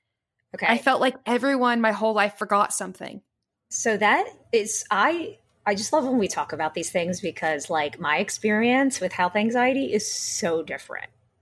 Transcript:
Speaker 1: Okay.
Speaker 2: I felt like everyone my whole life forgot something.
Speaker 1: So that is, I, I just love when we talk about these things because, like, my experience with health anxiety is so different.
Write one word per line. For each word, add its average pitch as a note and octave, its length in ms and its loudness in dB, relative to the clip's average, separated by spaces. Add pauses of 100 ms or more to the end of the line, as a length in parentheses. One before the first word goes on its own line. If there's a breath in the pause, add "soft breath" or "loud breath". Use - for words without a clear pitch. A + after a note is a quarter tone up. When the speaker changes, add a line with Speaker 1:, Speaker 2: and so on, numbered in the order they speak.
(560)
Speaker 1:
Okay. F#3+ 140 -2
Speaker 2:
I A#3 80 4
felt C4 240 2
like C4 140 2 (100)
everyone A#3+ 560 2
my A3 100 4
whole G#3+ 220 0
life G#3 240 2
forgot G3+ 360 2
something. - 480 -10 (480)
Speaker 1:
So A3 280 0
that A3+ 300 4 (260)
is, G#3+ 360 0
I, D4 500 0 (260)
I G#3 100 0
just G#3+ 160 -4
love D4+ 140 2
when C4 120 2
we G3 100 2
talk - 260 -4
about D#3 220 -4
these E3+ 160 -6
things F3 280 -2
because, D#3 500 -4
like, D3+ 300 -2
my D#3 200 0
experience A#3 840 2
with F#3 100 -2
health F3+ 240 0
anxiety B3 560 0
is G#3 180 -2
so - 540 -4
different. - 460 -12 (320)